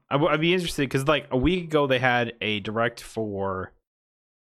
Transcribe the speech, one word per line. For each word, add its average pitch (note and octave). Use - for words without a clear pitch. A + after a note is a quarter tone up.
I C3+
w-, D3
I'd D3+
be E3+
interested E3
'cause, C3+
like, C#3+
a C3
week E3+
ago D3+
they C3
had B2
a G#2
direct A2+
for, G2